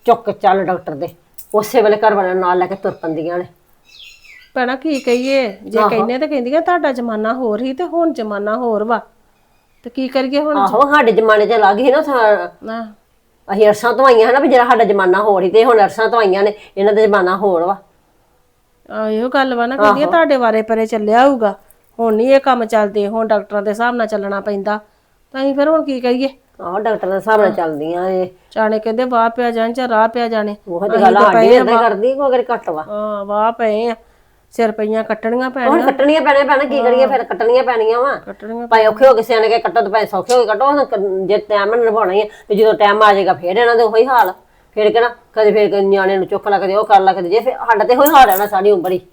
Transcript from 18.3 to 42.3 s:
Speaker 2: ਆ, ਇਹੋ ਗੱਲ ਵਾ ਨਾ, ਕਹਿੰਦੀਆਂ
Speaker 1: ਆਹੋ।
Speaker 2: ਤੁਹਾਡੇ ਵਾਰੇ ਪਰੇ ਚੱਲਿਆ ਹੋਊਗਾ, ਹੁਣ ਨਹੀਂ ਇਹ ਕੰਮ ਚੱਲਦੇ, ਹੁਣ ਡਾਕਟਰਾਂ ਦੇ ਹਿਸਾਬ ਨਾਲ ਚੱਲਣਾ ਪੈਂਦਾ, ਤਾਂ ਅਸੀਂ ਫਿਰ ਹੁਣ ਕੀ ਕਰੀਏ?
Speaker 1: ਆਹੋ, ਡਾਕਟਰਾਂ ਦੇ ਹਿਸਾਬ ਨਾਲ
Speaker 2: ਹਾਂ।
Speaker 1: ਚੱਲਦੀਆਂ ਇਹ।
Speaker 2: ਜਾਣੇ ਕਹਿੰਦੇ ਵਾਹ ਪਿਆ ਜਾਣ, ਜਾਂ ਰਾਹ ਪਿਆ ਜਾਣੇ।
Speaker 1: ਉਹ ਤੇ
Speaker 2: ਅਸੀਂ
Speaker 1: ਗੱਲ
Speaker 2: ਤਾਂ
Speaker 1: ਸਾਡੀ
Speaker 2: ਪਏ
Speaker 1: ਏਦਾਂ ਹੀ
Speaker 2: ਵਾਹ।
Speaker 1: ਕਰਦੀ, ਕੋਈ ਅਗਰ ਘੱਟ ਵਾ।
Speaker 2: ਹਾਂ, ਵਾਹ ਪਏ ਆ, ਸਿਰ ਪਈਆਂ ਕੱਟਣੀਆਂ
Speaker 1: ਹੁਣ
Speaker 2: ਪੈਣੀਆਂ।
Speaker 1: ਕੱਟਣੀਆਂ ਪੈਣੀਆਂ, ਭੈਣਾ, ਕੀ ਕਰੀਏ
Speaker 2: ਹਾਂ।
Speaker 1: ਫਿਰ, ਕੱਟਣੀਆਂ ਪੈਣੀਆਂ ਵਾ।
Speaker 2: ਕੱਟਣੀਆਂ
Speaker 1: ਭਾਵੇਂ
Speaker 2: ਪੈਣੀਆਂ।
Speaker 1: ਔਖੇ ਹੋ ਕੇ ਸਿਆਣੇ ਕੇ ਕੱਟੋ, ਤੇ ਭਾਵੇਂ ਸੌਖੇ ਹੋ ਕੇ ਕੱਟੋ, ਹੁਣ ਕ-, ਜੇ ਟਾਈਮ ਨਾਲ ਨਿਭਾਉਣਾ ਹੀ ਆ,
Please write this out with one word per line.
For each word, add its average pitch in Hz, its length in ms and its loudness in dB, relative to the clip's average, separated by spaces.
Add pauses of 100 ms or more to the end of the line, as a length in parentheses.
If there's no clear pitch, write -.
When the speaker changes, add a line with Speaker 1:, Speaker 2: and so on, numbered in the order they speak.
Speaker 2:
ਆ, 214 180 -6
ਇਹੋ 220 200 -4
ਗੱਲ 262 260 -2
ਵਾ 233 100 -2
ਨਾ, 262 120 -6
ਕਹਿੰਦੀਆਂ 294 280 2
Speaker 1:
ਆਹੋ। 339 60 -2
Speaker 2:
ਤੁਹਾਡੇ 320 260 2
ਵਾਰੇ 220 240 0
ਪਰੇ 220 240 -2
ਚੱਲਿਆ 220 420 2
ਹੋਊਗਾ, 220 280 -2 (440)
ਹੁਣ 226 160 0
ਨਹੀਂ 226 120 0
ਇਹ 269 120 4
ਕੰਮ 247 260 0
ਚੱਲਦੇ, 214 420 -2
ਹੁਣ 226 200 -4
ਡਾਕਟਰਾਂ 208 340 -2
ਦੇ 202 80 -4
ਹਿਸਾਬ 233 260 -4
ਨਾਲ 233 120 -2
ਚੱਲਣਾ 202 320 -6
ਪੈਂਦਾ, 208 400 -6 (520)
ਤਾਂ 269 100 -8
ਅਸੀਂ 277 140 -2
ਫਿਰ 285 140 0
ਹੁਣ 311 140 0
ਕੀ 262 180 -6
ਕਰੀਏ? 254 280 -2 (320)
Speaker 1:
ਆਹੋ, 180 180 -6
ਡਾਕਟਰਾਂ 208 320 -4
ਦੇ 196 60 -2
ਹਿਸਾਬ 214 220 2
ਨਾਲ 202 100 4
Speaker 2:
ਹਾਂ। 180 60 -4
Speaker 1:
ਚੱਲਦੀਆਂ 165 540 -4
ਇਹ। 185 180 -2 (240)
Speaker 2:
ਜਾਣੇ 220 280 -2
ਕਹਿੰਦੇ 226 240 -4
ਵਾਹ 233 260 0
ਪਿਆ 240 220 -4
ਜਾਣ, 226 220 -4
ਜਾਂ 254 160 -6
ਰਾਹ 220 180 2
ਪਿਆ 233 200 -4
ਜਾਣੇ। 214 280 -4 (120)
Speaker 1:
ਉਹ 180 200 -6
ਤੇ 220 80 -2
Speaker 2:
ਅਸੀਂ 202 100 4
Speaker 1:
ਗੱਲ 185 80 6
Speaker 2:
ਤਾਂ 202 80 4
Speaker 1:
ਸਾਡੀ 196 160 2
Speaker 2:
ਪਏ 190 180 6
Speaker 1:
ਏਦਾਂ - 120 4
ਹੀ 233 60 0
Speaker 2:
ਵਾਹ। 233 160 2
Speaker 1:
ਕਰਦੀ, 208 240 -2
ਕੋਈ 277 140 -2
ਅਗਰ 247 160 0 (100)
ਘੱਟ - 160 -6
ਵਾ। 156 180 -8
Speaker 2:
ਹਾਂ, 208 380 -8
ਵਾਹ 208 260 0
ਪਏ 226 360 -2
ਆ, 226 80 -4 (560)
ਸਿਰ 226 200 -2
ਪਈਆਂ 220 320 -4
ਕੱਟਣੀਆਂ 226 400 -4
Speaker 1:
ਹੁਣ 262 60 -4
Speaker 2:
ਪੈਣੀਆਂ। 262 380 0
Speaker 1:
ਕੱਟਣੀਆਂ 277 340 0
ਪੈਣੀਆਂ, 269 240 2
ਭੈਣਾ, 269 180 0
ਕੀ 269 180 -2
ਕਰੀਏ 240 200 2
Speaker 2:
ਹਾਂ। 269 60 4
Speaker 1:
ਫਿਰ, 240 160 -2
ਕੱਟਣੀਆਂ 233 400 0
ਪੈਣੀਆਂ 226 380 -2
ਵਾ। 269 140 -2
Speaker 2:
ਕੱਟਣੀਆਂ 208 400 -16
Speaker 1:
ਭਾਵੇਂ 240 120 -10
Speaker 2:
ਪੈਣੀਆਂ। 220 220 4
Speaker 1:
ਔਖੇ 214 180 4
ਹੋ 269 60 8
ਕੇ 220 80 2
ਸਿਆਣੇ 220 280 0
ਕੇ 226 100 2
ਕੱਟੋ, 208 220 0
ਤੇ 202 80 -4
ਭਾਵੇਂ 220 180 0
ਸੌਖੇ 208 280 -2
ਹੋ 247 60 4
ਕੇ 220 60 0
ਕੱਟੋ, 214 180 0
ਹੁਣ 277 180 2
ਕ-, 190 440 -4
ਜੇ 202 100 2
ਟਾਈਮ 202 320 -2
ਨਾਲ 233 160 0
ਨਿਭਾਉਣਾ 208 280 0
ਹੀ 208 80 2
ਆ, 214 40 -2 (220)